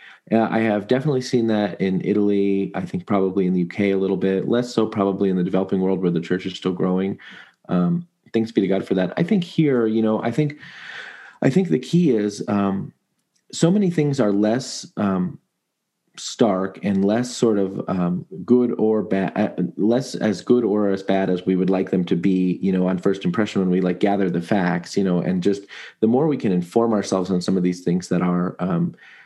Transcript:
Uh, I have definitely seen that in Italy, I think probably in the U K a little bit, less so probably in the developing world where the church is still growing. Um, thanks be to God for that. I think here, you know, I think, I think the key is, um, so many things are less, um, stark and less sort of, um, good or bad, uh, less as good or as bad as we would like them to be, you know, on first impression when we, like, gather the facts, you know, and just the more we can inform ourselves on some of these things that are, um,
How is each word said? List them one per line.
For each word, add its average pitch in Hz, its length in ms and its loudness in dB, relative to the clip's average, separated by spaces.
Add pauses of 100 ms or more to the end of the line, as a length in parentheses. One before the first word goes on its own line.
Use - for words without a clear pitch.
(320)
Uh, 110 180 2
I 113 120 0
have 104 260 0
definitely 131 340 0
seen 120 260 0
that 104 320 0
in 95 240 0
Italy, 98 720 2
I 95 80 -4
think 90 240 -6
probably 95 400 2
in 90 80 2
the 92 60 2
U 87 80 0
K 101 240 0
a 98 60 2
little 95 200 0
bit, 95 300 0
less 120 260 0
so 110 140 2
probably 98 420 0
in 92 80 0
the 90 60 2
developing 95 380 0
world 92 200 0
where 90 80 2
the 85 120 0
church 90 260 -2
is - 80 -8
still 92 180 -4
growing. 92 460 -2 (500)
Um, 87 380 0 (260)
thanks 113 180 0
be - 100 0
to 95 60 2
God 95 200 0
for 95 80 0
that. 92 200 0
I - 60 0
think 175 220 2
here, 139 420 0
you 110 160 0
know, 110 220 0
I 120 80 -2
think, 147 280 -2 (840)
I 131 80 4
think 180 180 2
the 151 100 2
key 170 360 2
is, 104 320 -2
um, 98 460 0 (580)
so - 180 4
many 190 220 2
things 147 280 0
are 107 120 2
less, 107 560 -2 (100)
um, 95 400 -2 (800)
stark 95 640 0
and 98 220 2
less 120 280 0
sort 110 240 2
of, 98 300 -2
um, 90 380 -2 (180)
good 123 340 2
or 110 240 0
bad, 95 340 -2
uh, 101 280 -2 (140)
less 117 360 0
as 101 280 -2
good 123 220 2
or 104 260 2
as 95 120 -2
bad 95 280 0
as 90 160 -2
we 95 100 2
would 92 140 2
like 92 200 0
them 92 140 0
to 87 140 0
be, 92 440 0
you 95 100 0
know, 92 140 2
on 92 120 0
first 95 260 0
impression 101 380 0
when 92 80 2
we, 90 100 2
like, 90 220 0
gather 101 280 2
the 87 120 -2
facts, - 560 -2
you 98 80 2
know, 87 140 2
and 92 220 -2
just 101 220 0 (380)
the 110 60 4
more 131 200 4
we 147 80 0
can 117 160 0
inform 113 400 2
ourselves 98 400 0
on 90 80 2
some 95 160 0
of 90 80 0
these 90 180 0
things 90 280 -2
that 87 120 0
are, 90 380 0
um, 87 340 -2 (320)